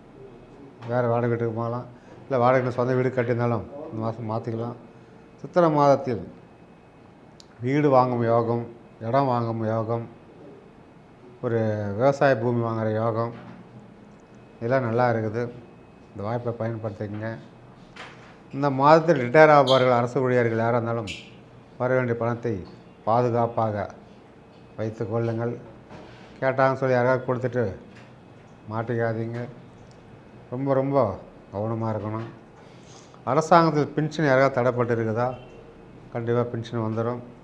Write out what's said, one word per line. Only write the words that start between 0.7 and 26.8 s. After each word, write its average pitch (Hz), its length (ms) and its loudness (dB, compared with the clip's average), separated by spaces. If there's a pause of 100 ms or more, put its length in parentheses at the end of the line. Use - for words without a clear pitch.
வேற 123 200 0
வாடகை 120 200 0
வீட்டுக்கு 117 280 -2
மாறலாம். 117 280 -6 (380)
இல்ல 135 180 -2
வாடகை 131 160 6
வீட்டுல 123 200 -2
சொந்த 127 180 0
வீடு 127 120 0
கட்டியிருந்தாலும் 120 560 -2 (200)
இந்த 110 200 -10
மாசம் 113 260 -8
மாத்திக்கலாம். 117 460 -8 (640)
சித்திரை 170 360 2
மாதத்தில் 135 460 4 (1400)
வீடு 147 240 2
வாங்கும் 127 440 4
யோகம், 117 320 0 (440)
இடம் 135 240 2
வாங்கும் 113 300 -2 (100)
யோகம், 113 320 -4 (1400)
ஒரு 113 160 0 (380)
விவசாய 139 440 2
பூமி 120 240 0
வாங்குற 113 220 -4 (140)
யோகம், 117 300 -4 (1200)
இதெல்லாம் 120 320 0
நல்லா 123 240 2
இருக்குது. 113 320 -4 (680)
இந்த 101 160 -14
வாய்ப்பை 117 320 -4
பயன்படுத்திக்கங்க. 110 720 -8 (1200)
இந்த 139 140 -2 (140)
மாதத்தில் 156 420 6
ரிட்டையர் 151 340 8
ஆவார்கள் 127 420 6
அரசு 120 260 -2
ஊழியர்கள் 117 400 2
யாரா 120 140 2
இருந்தாலும் 117 320 -4 (680)
வர 123 160 -2
வேண்டிய 123 240 0
பணத்தை 117 340 -4 (540)
பாதுகாப்பாக 117 680 0 (1040)
வைத்து 110 320 -6
கொள்ளுங்கள். 117 420 -4 (880)
கேட்டாங்கன்னு 131 420 2